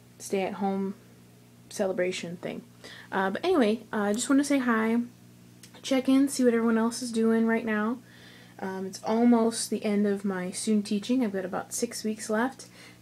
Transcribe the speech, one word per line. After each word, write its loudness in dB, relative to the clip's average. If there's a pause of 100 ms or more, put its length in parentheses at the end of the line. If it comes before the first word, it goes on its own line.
(200)
stay-at-home -2 (760)
celebration -4
thing. -8 (500)
Uh, 0
but -6
anyway, 2 (120)
uh, -2
I 0
just -2
wanna 4
say 2
hi, 2 (880)
check 2
in, 6
see -2
what 6
everyone 2
else -2
is -8
doing 4
right 2
now. -2 (600)
Um, -6
it's -12
almost 4
the -4
end 2
of -2
my -4
student -2
teaching. 0
I've -2
got -4
about -8
six -6
weeks -6
left, -2 (360)